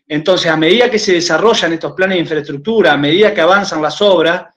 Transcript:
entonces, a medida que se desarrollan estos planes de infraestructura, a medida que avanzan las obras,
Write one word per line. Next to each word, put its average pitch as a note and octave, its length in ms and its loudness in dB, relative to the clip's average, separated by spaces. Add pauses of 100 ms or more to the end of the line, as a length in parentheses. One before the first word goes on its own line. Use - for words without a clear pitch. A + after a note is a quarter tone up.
entonces, E3+ 420 0
a D#3+ 60 0
medida G3 340 2
que A3 80 -2
se G3 140 -2
desarrollan E3+ 600 0
estos D#3+ 200 -8
planes F#3+ 240 -2
de E3+ 60 -2
infraestructura, D#3 680 -2
a C#3+ 40 2
medida D#3+ 360 2
que - 80 -4
avanzan F3+ 400 0
las D3+ 220 -4
obras, F3+ 440 2 (100)